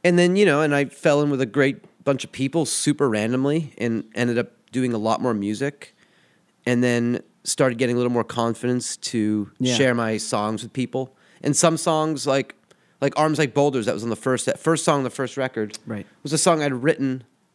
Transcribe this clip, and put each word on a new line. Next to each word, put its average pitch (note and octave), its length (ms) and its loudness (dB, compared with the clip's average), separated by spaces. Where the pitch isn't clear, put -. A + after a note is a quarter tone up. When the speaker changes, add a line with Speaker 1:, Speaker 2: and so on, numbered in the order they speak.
Speaker 1:
And F3 140 4
then, F3+ 180 4
you G3+ 100 6
know, D3+ 160 4
and D3 120 2
I C#3+ 120 2
fell C#3+ 360 2
in D3 80 0
with C3+ 120 0
a C3+ 40 2
great C#3 320 2
bunch C#3 200 0
of - 80 -14
people C#3 340 -2
super D3 440 0
randomly C3 680 0
and A2+ 280 -2
ended A#2+ 220 0
up A#2 160 -4
doing B2 220 -2
a A2 40 -2
lot A2 240 0
more A#2+ 120 0
music G#2+ 600 -4
and B2 180 2
then A#2+ 380 0
started C3 340 0
getting A#2+ 180 0
a A#2+ 40 0
little B2 120 0
more A#2 120 0
confidence A#2+ 720 -2
to G#2+ 640 -2
Speaker 2:
Yeah. B2+ 160 0
Speaker 1:
share B2+ 180 4
my A2+ 240 -2
songs G#2+ 460 -4
with A#2+ 100 -14
people. C3 420 -6
And C#3+ 140 0
some E3 220 4
songs, D#3 480 0
like, C3+ 300 0
like C#3 160 0
Arms D3+ 220 2
Like D3 140 0
Boulders, C#3 340 2
that B2 60 0
was G2+ 100 -4
on A#2 60 -4
the A2 60 -2
first, B2+ 300 -2
that - 140 -4
first D#3+ 260 0
song D3 140 4
on C3+ 40 -2
the B2 60 -4
first B2+ 280 -6
record, A2+ 480 -4
Speaker 2:
Right. G#2+ 200 -10
Speaker 1:
was C#3+ 100 -4
a D#3+ 40 0
song D#3+ 240 2
I'd C#3+ 120 0
written, C3 500 -2